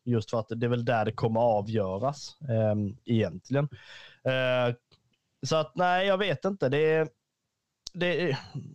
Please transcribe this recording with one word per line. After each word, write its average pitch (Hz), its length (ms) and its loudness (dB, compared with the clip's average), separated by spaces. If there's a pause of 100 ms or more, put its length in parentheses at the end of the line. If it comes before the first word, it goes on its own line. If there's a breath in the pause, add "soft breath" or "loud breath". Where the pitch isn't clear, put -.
just 117 260 0
för 117 100 -2
att 110 100 -6
det 117 160 -4
är 120 40 0
väl 120 160 -2
där 117 200 2
det 107 60 0
kommer 110 280 0
avgöras, 107 1000 0 (120)
ehm, 107 560 0
egentligen. 117 640 0 (540 loud breath)
Ehm, 127 500 2 (720)
så 160 100 0
att, 156 200 0
nej, 180 320 2
jag 196 100 4
vet 190 280 -2
inte. 190 240 -2
Det 156 240 4
är, 160 140 2 (840)
det 170 280 -2
är, 156 180 0 (360 loud breath)